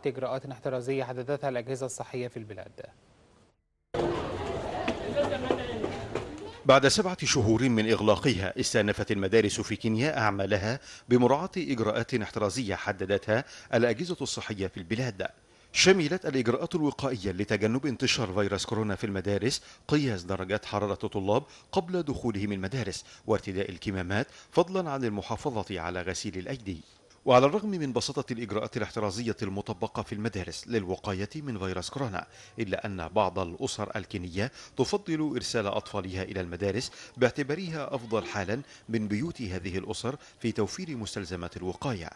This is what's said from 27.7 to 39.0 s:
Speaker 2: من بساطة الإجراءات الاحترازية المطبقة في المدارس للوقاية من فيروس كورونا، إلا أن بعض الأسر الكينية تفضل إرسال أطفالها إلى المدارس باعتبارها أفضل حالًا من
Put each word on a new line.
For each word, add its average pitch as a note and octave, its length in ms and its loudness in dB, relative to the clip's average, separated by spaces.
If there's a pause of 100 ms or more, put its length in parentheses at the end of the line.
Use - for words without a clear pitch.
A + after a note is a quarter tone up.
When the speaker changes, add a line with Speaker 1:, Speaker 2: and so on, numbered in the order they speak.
Speaker 2:
من D#3 220 -2
بساطة B2 400 -4
الإجراءات A2 440 -4
الاحترازية G#2+ 680 -2
المطبقة G#2 600 -4
في - 100 -8
المدارس G2+ 560 -6
للوقاية G2 680 -2
من C#3+ 240 -8
فيروس F#2 320 -4
كورونا، G#2 360 -6 (320)
إلا G2 280 -4
أن F#2 220 -6
بعض F#2 300 2
الأسر F#2+ 580 -4
الكينية F#2 560 -4 (240)
تفضل D#3 600 0
إرسال A2 300 0
أطفالها F#2+ 560 -4
إلى F#2+ 180 -4
المدارس F#2 520 -2 (240)
باعتبارها C#3+ 800 0
أفضل A2+ 300 -2
حالًا G#2 380 -4 (260)
من A2 200 -2